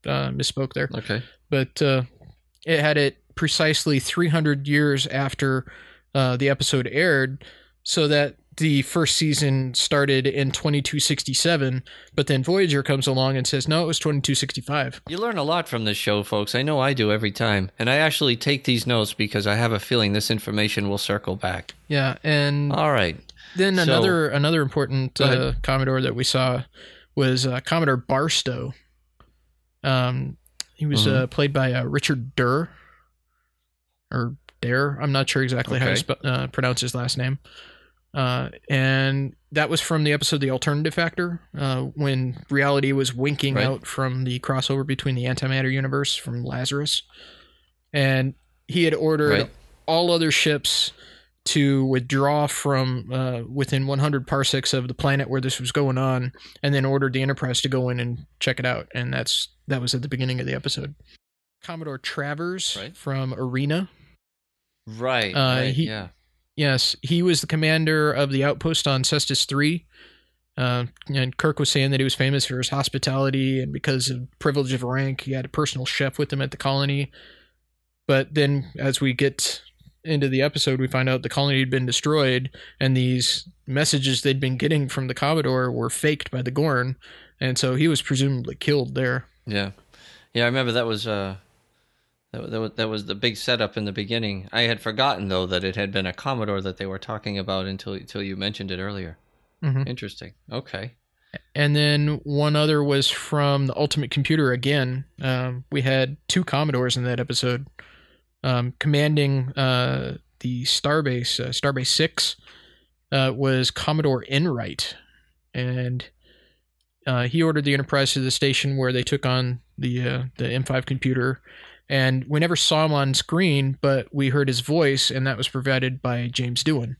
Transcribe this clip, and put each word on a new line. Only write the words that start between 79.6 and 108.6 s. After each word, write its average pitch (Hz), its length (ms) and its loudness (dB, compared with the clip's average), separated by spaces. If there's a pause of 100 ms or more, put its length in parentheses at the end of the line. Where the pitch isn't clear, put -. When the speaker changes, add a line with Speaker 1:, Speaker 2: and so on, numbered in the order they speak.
Speaker 1:
into 147 240 0
the 131 140 2
episode, 139 400 0
we 131 60 0
find 131 200 0
out 131 140 0
the - 80 -6
colony 139 300 2
had 131 100 2
been 127 160 0
destroyed, 131 640 2 (300)
and 135 180 4
these 127 500 0 (200)
messages 135 560 0
they'd 135 160 2
been 131 180 0
getting 143 320 0
from 131 180 -4
the 127 60 -6
Commodore 139 580 0
were 120 200 -2
faked - 400 -2
by 127 100 -4
the 127 100 -4
Gorn, 135 460 0 (420)
and 127 180 -2
so 127 180 0
he 156 120 4
was 156 140 2
presumably 135 540 0
killed 135 400 0
there. 127 300 -2 (200)
Speaker 2:
Yeah. 101 260 -2 (640)
Yeah, 117 100 2
I 120 40 4
remember 123 260 2
that 120 140 2
was, 110 200 -2
uh, 98 280 -4 (1000)
that, 117 180 -10
that 110 80 -4
was, 110 160 -6
that 110 140 -2
was 107 160 -6
the 104 100 -6
big 107 220 -2
setup 113 400 -2
in 107 80 -4
the 101 60 -4
beginning. 101 600 -4
I 117 120 2
had 117 180 0
forgotten, 110 480 0
though, 92 160 2
that 90 180 -2
it 95 120 -2
had 101 180 -4
been 95 140 -2
a 90 60 -6
Commodore 107 480 -4
that 95 160 -6
they 98 80 -8
were 95 140 -8
talking 104 380 -8
about 95 300 -4
until, 98 260 -8
until 101 300 -10
you 98 120 -6
mentioned 98 360 -6
it 92 80 -6
earlier. 95 380 -8 (460)
Speaker 1:
Mm-hmm. 135 240 0
Speaker 2:
Interesting. 107 460 -12 (180)
Okay. 113 420 -10 (600)
Speaker 1:
And 147 220 2
then 147 480 2
one 147 320 0
other 151 280 2
was 139 280 2
from 143 560 0
the 131 100 -4
Ultimate 147 320 0
Computer 147 420 2
again. 131 540 0 (160)
Um, 127 500 -2
we 139 120 0
had 131 340 0 (100)
two 185 160 2
Commodores 127 540 0
in - 60 -2
that 123 160 -2
episode. 123 480 -2 (760)
Um, 123 360 0